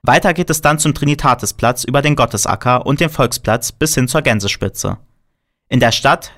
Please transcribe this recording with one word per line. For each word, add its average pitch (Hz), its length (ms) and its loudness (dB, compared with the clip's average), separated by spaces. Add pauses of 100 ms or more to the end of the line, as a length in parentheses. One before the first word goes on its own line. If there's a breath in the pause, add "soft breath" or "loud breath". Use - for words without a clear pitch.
Weiter 165 300 2
geht 170 160 -2
es 156 120 -2
dann 151 180 2
zum 147 140 0
Trinitatisplatz 135 880 0
über 139 180 0
den 147 140 2
Gottesacker 120 720 0
und 143 160 0
den 160 80 0
Volksplatz - 640 -2
bis - 220 -2
hin 127 120 0
zur 156 140 0
Gänsespitze. 98 800 -2 (680)
In 123 140 2
der 117 100 4
Stadt, - 460 0